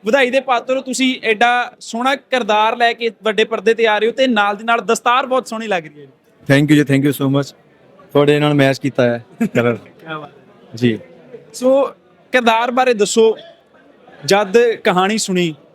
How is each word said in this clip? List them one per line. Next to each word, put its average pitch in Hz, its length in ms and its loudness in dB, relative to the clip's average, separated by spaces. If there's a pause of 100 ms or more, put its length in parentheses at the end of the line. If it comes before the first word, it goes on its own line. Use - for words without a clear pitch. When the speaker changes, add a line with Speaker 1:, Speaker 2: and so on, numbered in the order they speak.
Speaker 1:
ਵਧਾਈ 254 240 0
ਦੇ 262 100 0
ਪਾਤਰ 254 360 -2
ਹੋ, 269 40 -4
ਤੁਸੀਂ 262 340 -4 (100)
ਐਡਾ 240 560 0
ਸੋਹਣਾ 247 360 -4
ਕਿਰਦਾਰ 226 600 -2
ਲੈ 233 160 2
ਕੇ 233 180 -4 (120)
ਵੱਡੇ 214 220 0
ਪਰਦੇ 220 300 -2
ਤੇ 226 120 0
ਆ 208 120 2
ਰਹੇ 214 100 0
ਹੋ 233 40 -2
ਤੇ 262 140 0
ਨਾਲ 208 300 0
ਦੀ 220 80 -16
ਨਾਲ 233 160 0
ਦਸਤਾਰ 311 460 0
ਬਹੁਤ 254 220 -2
ਸੋਹਣੀ 226 180 -10
ਲੱਗ 180 200 -4
ਰਹੀ 147 160 -20
ਹੈ। 143 40 -20 (460)
Speaker 2:
Thank 143 220 4
you 147 100 4
ਜੀ, 139 100 0
thank 139 140 2
you 139 140 0
so 135 140 0
much। 139 200 -4 (560)
ਤੁਹਾਡੇ 143 260 4
ਨਾਲ 147 160 0
ਮੈਚ 135 240 2
ਕੀਤਾ 135 240 -2
ਹੈ 120 220 0 (300)
ਕਲਰ। 120 200 0
Speaker 1:
<laughs> - 260 -20
ਕਿਆ 160 180 -12
ਬਾਤ 147 120 -18
ਹੈ। - 120 -20 (320)
Speaker 2:
ਜੀ। 117 240 0 (560)
Speaker 1:
ਸੋ 262 300 2 (480)
ਕਿਰਦਾਰ 233 380 0
ਬਾਰੇ 254 240 0
ਦੱਸੋ, 220 440 2 (840)
ਜਦ 196 340 2
ਕਹਾਣੀ 214 600 0
ਸੁਣੀ 180 360 -2 (200)